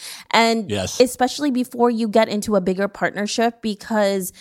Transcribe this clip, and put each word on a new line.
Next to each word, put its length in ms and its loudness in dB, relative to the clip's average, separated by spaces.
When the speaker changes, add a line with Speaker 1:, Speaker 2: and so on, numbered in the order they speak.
Speaker 1:
And 400 2
Speaker 2:
Yes. 300 0
Speaker 1:
especially 500 0
before 400 0
you 160 -2
get 220 2
into 260 -2
a 60 4
bigger 260 0
partnership, 760 -2
because 800 -2